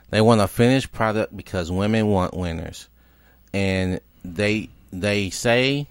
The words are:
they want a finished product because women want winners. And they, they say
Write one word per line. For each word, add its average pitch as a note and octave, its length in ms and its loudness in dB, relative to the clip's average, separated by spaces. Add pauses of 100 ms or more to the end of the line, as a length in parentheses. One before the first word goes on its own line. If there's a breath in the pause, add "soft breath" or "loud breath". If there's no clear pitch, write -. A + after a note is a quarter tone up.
(100)
they G#2 100 2
want A2 220 6
a F#2+ 60 2
finished B2+ 440 2
product A2 420 -2
because F2+ 380 -6
women G#2+ 360 2
want F#2+ 260 0
winners. E2+ 540 -8 (680)
And F#2+ 460 0 (240)
they, G#2 440 -2 (240)
they G2+ 380 -2
say C3 600 0